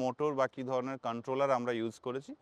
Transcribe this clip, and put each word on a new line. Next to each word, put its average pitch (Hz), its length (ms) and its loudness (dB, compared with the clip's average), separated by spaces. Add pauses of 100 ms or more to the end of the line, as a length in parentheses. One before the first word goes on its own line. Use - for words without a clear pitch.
মোটর 131 360 0
বা 131 60 6 (100)
কী 139 160 -6
ধরনের 131 260 0 (100)
কন্ট্রোলার 131 500 0
আমরা 120 220 0
ইউজ 113 160 -2 (100)
করেছি, 131 260 -6 (100)